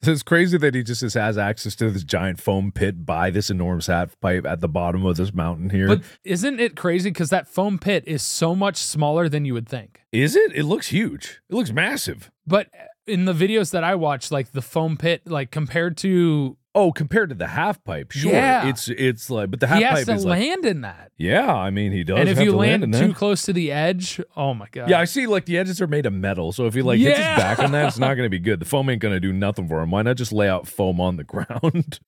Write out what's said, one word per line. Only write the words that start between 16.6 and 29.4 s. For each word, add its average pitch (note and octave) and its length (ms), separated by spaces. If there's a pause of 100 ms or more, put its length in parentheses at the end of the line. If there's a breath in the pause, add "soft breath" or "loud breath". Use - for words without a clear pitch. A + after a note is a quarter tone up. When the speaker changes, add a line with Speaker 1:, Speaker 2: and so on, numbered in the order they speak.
Speaker 1:
Oh, F#3+ 200
compared F#3 340
to C3+ 80
the E2+ 120
half F#3 360
pipe, D2+ 300
sure. D3+ 180
Speaker 2:
Yeah. A#3+ 380
Speaker 1:
It's, - 180
it's B2 420
like, G#2 220
but A#2 80
the B2+ 80
half E3+ 120
Speaker 2:
He A3 40
has C4+ 160
Speaker 1:
pipe C3 60
Speaker 2:
to A#3 80
Speaker 1:
is G3 100
like F3+ 160
Speaker 2:
land E4 260
in F#3 160
that. F#2+ 360
Speaker 1:
Yeah, F3 360
I F#2+ 160
mean, G2+ 220
he F2+ 140
does F#2 120
Speaker 2:
And F2+ 120
if - 80
Speaker 1:
have - 80
Speaker 2:
you G#3 80
Speaker 1:
to - 40
land F3+ 260
Speaker 2:
land A2 120
Speaker 1:
in B2 60
Speaker 2:
too G#3+ 80
Speaker 1:
that. - 80
Speaker 2:
close G3+ 240
to - 100
the E3 220
edge, F3+ 480 (160)
oh C#3 160
my G2+ 180
God. C3 180
Speaker 1:
Yeah, F3+ 120
I - 20
see, B3 240
like, G3+ 160
the F3 140
edges F#3 240
are F3+ 60
made D3 180
of G#2 80
metal, F#2 400
so B2 140
if G#2+ 60
he, B2+ 80
like, B2 180
hits - 180
his - 100
Speaker 2:
Yeah. - 80
Speaker 1:
back G2 240
on C#3 140
that, D3 160
it's A2 100
Speaker 2:
<laughs> - 0
Speaker 1:
not C3 140
gonna B2 160
be F#2 100
good. F2+ 220
The E2 40
foam C3+ 240
ain't A#2 120
gonna G2+ 180
do F#2+ 140
nothing G2 340